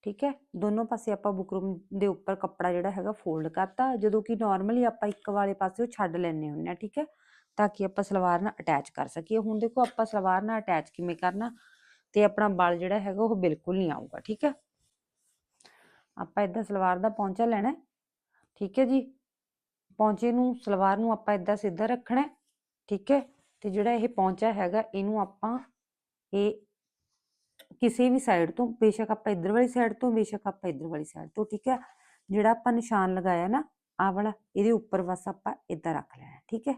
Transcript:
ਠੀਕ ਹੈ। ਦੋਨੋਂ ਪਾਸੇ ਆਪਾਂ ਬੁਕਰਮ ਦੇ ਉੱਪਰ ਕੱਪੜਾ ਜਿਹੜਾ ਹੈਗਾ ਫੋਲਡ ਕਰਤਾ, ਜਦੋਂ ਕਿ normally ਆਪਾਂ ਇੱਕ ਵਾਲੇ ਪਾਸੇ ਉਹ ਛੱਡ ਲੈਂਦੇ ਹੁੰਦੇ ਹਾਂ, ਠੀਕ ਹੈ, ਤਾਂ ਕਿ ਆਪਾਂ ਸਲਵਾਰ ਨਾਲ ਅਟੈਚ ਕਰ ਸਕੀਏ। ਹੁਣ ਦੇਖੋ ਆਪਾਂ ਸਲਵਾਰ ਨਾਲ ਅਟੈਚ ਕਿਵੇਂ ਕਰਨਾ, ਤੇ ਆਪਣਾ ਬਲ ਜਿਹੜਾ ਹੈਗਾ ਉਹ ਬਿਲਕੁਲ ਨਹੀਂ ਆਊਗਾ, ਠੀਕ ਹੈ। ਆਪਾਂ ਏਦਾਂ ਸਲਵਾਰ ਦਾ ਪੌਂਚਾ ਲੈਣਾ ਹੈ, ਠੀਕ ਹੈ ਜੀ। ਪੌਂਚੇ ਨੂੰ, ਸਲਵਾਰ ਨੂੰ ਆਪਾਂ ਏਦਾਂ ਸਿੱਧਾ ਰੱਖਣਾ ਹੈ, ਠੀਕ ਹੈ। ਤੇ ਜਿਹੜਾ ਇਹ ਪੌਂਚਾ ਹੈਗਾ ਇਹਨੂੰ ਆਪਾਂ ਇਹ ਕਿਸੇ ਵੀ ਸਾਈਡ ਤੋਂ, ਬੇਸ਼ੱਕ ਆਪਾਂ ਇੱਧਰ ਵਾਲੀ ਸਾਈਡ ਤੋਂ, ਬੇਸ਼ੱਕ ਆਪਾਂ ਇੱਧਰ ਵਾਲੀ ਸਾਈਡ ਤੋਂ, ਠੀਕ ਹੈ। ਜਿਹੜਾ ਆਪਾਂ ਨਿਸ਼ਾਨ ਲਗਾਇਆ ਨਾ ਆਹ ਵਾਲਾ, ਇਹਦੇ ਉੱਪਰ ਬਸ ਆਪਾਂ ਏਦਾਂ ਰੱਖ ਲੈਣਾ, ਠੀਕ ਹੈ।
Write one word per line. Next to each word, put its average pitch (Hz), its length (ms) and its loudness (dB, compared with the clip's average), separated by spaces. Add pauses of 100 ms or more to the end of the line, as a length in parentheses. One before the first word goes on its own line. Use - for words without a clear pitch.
ਠੀਕ 202 200 -6
ਹੈ। 285 80 0 (240)
ਦੋਨੋਂ 208 300 0
ਪਾਸੇ 220 260 -4
ਆਪਾਂ 202 220 -2
ਬੁਕਰਮ 190 440 -4 (160)
ਦੇ 196 140 0
ਉੱਪਰ 190 280 -2
ਕੱਪੜਾ 185 360 -4
ਜਿਹੜਾ 175 200 0
ਹੈਗਾ 196 220 -4
ਫੋਲਡ 160 360 -4
ਕਰਤਾ, 190 460 -2
ਜਦੋਂ 214 260 2
ਕਿ 226 140 -4
normally 214 520 0
ਆਪਾਂ 220 220 -2
ਇੱਕ - 200 -8
ਵਾਲੇ 202 260 0
ਪਾਸੇ 190 280 -4
ਉਹ 240 60 -2
ਛੱਡ 185 260 -4
ਲੈਂਦੇ 160 340 -2
ਹੁੰਦੇ 156 200 -6
ਹਾਂ, 175 60 -6
ਠੀਕ 202 220 -10
ਹੈ, 302 80 -2 (520)
ਤਾਂ 208 120 4
ਕਿ 202 160 -4
ਆਪਾਂ 196 180 -2
ਸਲਵਾਰ 180 380 2
ਨਾਲ 202 200 -4
ਅਟੈਚ 143 280 0
ਕਰ 139 180 -6
ਸਕੀਏ। 165 320 -6
ਹੁਣ 220 200 -2
ਦੇਖੋ 233 220 0
ਆਪਾਂ 240 240 0
ਸਲਵਾਰ 190 380 0
ਨਾਲ 220 180 -4
ਅਟੈਚ 170 280 -2
ਕਿਵੇਂ 175 260 -6
ਕਰਨਾ, 190 360 -2 (640)
ਤੇ 208 80 6
ਆਪਣਾ 208 280 2
ਬਲ 175 260 2
ਜਿਹੜਾ 185 220 -2
ਹੈਗਾ 196 240 -2
ਉਹ 226 140 0
ਬਿਲਕੁਲ 175 400 0
ਨਹੀਂ 180 140 0
ਆਊਗਾ, - 280 -10
ਠੀਕ - 260 -6
ਹੈ। 285 80 2 (1600)
ਆਪਾਂ 202 260 -4
ਏਦਾਂ 202 200 -4
ਸਲਵਾਰ 185 360 0
ਦਾ 214 120 0
ਪੌਂਚਾ 202 340 -2
ਲੈਣਾ 226 240 0
ਹੈ, 311 60 -4 (840)
ਠੀਕ 196 180 -2
ਹੈ 269 60 6
ਜੀ। 262 200 2 (920)
ਪੌਂਚੇ 214 320 2
ਨੂੰ, 247 260 2
ਸਲਵਾਰ 196 400 2
ਨੂੰ 226 140 0
ਆਪਾਂ 214 220 0
ਏਦਾਂ 202 240 0
ਸਿੱਧਾ 202 300 -2
ਰੱਖਣਾ 247 340 0
ਹੈ, 294 80 -2 (600)
ਠੀਕ 196 220 -2
ਹੈ। 277 100 4 (420)
ਤੇ 208 60 -4
ਜਿਹੜਾ 202 240 2
ਇਹ 233 160 0
ਪੌਂਚਾ 196 440 2
ਹੈਗਾ 196 320 0
ਇਹਨੂੰ 208 360 -2
ਆਪਾਂ 208 360 -4 (760)
ਇਹ 202 200 2 (1300)
ਕਿਸੇ 247 280 4
ਵੀ 254 100 4
ਸਾਈਡ 175 320 2
ਤੋਂ, 247 160 -2 (120)
ਬੇਸ਼ੱਕ 214 320 2
ਆਪਾਂ 214 200 -2
ਇੱਧਰ 180 200 -2
ਵਾਲੀ 240 160 4
ਸਾਈਡ 247 260 0
ਤੋਂ, 247 180 0
ਬੇਸ਼ੱਕ 208 360 -2
ਆਪਾਂ 190 220 -6
ਇੱਧਰ 151 180 -8
ਵਾਲੀ 156 160 -6
ਸਾਈਡ 160 260 -14
ਤੋਂ, 214 160 -4
ਠੀਕ 214 220 -6
ਹੈ। 254 100 2 (520)
ਜਿਹੜਾ 208 220 4
ਆਪਾਂ 233 220 2
ਨਿਸ਼ਾਨ 220 400 2
ਲਗਾਇਆ 180 340 0
ਨਾ 254 160 0 (360)
ਆਹ 196 140 2
ਵਾਲਾ, 208 180 -2 (240)
ਇਹਦੇ 208 160 4
ਉੱਪਰ 202 320 0
ਬਸ 180 240 -6
ਆਪਾਂ 190 260 -8 (180)
ਏਦਾਂ 165 220 -4
ਰੱਖ - 240 -8
ਲੈਣਾ, - 220 -20 (100)
ਠੀਕ 220 180 -6
ਹੈ। 277 100 -2